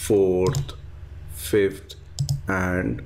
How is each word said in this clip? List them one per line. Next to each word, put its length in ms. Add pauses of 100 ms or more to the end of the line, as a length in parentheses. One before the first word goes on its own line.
fourth, 680 (580)
fifth, 640 (520)
and 580